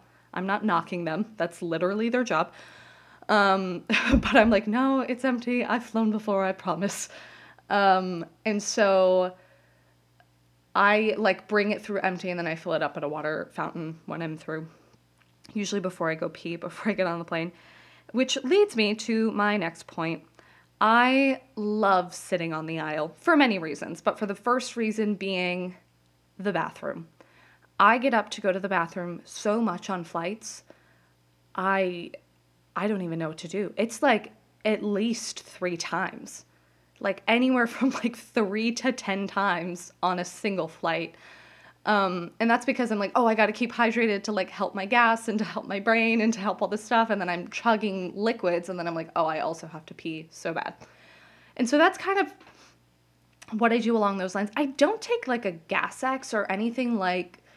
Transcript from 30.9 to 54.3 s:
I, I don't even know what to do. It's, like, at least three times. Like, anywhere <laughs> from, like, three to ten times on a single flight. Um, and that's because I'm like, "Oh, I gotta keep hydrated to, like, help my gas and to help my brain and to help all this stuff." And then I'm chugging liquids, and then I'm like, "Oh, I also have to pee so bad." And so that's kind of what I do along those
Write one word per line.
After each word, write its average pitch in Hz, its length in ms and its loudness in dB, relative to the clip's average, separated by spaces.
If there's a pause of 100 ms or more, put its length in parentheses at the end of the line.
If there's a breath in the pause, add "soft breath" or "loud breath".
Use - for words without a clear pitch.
I, 185 560 0 (640)
I 190 120 -2
don't 208 140 -2
even 165 180 -4
know 160 100 -2
what 156 100 -10
to 175 80 -12
do. 185 300 -4
It's, 233 240 -2
like, 233 300 2 (340)
at 214 180 0
least 208 580 -2
three 180 360 -6
times. - 680 -8 (540 soft breath)
Like, 196 280 -4
anywhere 247 400 4
<laughs> 233 80 -10
from, 262 160 2
like, 233 260 -4
three 220 560 0
to 247 180 -2
ten 196 360 -4
times 180 640 -2 (100)
on 180 160 0
a 175 60 -4
single 180 420 -4
flight. 165 480 -4 (720 loud breath)
Um, 185 540 0
and 233 100 2
that's 226 160 4
because 247 260 0
I'm 214 60 0
like, 196 180 -2
"Oh, 240 120 6
I 220 80 4
gotta 214 160 4
keep 233 200 -4
hydrated 226 520 0
to, 220 80 -6
like, 190 180 -2
help - 240 -4
my 196 120 -6
gas 226 420 4
and 214 100 -2
to 214 80 -2
help - 220 -8
my 196 120 -4
brain 226 420 4
and 220 120 2
to 190 60 -6
help 190 220 -2
all 196 60 0
this 214 160 -4
stuff." 226 280 2
And 202 100 0
then 180 80 -2
I'm 175 200 -4
chugging 196 640 0
liquids, 190 540 0
and 180 100 -8
then 170 80 -4
I'm 170 80 -4
like, 160 200 -6
"Oh, 165 100 2
I 156 140 -2
also 160 280 -6
have 160 200 -16
to 165 60 -18
pee 160 380 -12
so - 220 -8
bad." - 200 -6 (840 loud breath)
And 240 120 0
so 294 80 4
that's 359 200 4
kind 392 220 -2
of 294 140 -2 (1300 loud breath)
what 226 120 4
I 233 60 4
do 233 180 2
along 202 220 2
those 185 180 -4